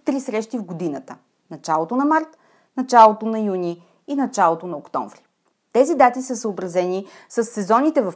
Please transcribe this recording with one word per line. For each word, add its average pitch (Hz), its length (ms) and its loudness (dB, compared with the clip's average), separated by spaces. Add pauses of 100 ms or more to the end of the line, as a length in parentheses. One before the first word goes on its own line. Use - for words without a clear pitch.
три 269 160 -4
срещи 220 380 -8
в 202 60 -8
годината. 165 520 -10 (340)
Началото 165 460 -4
на 277 80 0
март, 311 340 -2 (380)
началото 220 500 6
на 220 120 -2
юни 180 480 -4 (200)
и 285 80 -8
началото 185 520 0
на 170 100 -10
октомври. 127 500 -10 (460)
Тези 277 220 2
дати 254 280 4
са 254 140 -6
съобразени 185 680 -4 (220)
с 233 160 -2
сезоните 233 580 0
в 180 140 -6